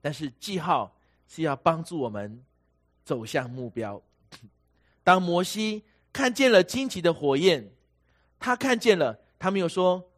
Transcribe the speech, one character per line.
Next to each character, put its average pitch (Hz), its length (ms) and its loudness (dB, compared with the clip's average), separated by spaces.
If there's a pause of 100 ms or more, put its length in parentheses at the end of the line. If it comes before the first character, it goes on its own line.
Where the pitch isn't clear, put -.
但 147 120 -4
是 147 160 -8 (100)
记 190 200 -6
号 151 340 -2 (340)
是 - 160 -8
要 143 120 0
帮 160 280 0
助 170 140 -10
我 127 120 -2
们 104 340 -10 (640)
走 120 200 -6
向 127 240 -4
目 123 200 -10
标。 104 320 -10 (1000)
当 185 180 6
摩 175 220 0
西 214 400 -4 (280)
看 254 220 -2
见 262 180 4
了 196 100 8
荆 262 260 -2
棘 185 140 -8
的 170 120 2
火 147 240 0
焰， 147 320 2 (680)
他 247 160 0
看 247 220 0
见 220 200 4
了， 127 200 -2 (220)
他 185 100 -2
没 196 100 -2
有 175 100 0
说 180 360 0 (120)